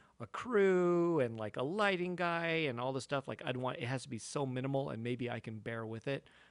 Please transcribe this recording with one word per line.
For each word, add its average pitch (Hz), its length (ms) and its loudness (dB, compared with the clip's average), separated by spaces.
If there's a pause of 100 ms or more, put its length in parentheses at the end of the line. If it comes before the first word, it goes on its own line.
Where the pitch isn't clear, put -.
(200)
a 113 60 -10
crew 180 920 4
and, 117 160 2
like, 107 220 -4
a 131 40 0
lighting 180 540 0
guy 170 520 0
and 120 120 -2
all 131 140 0
this 131 100 -2
stuff. 139 240 -2
Like, 113 160 -8
I'd 127 140 -2
want, 127 200 -2
it 120 100 -4
has 131 160 -2
to - 40 -16
be 123 100 -6
so 143 280 -4
minimal, 135 420 -2
and 117 140 -6
maybe 120 280 -4
I 117 100 -4
can 110 180 -10
bear 113 260 -6
with 110 240 -8
it. 139 220 -6 (200)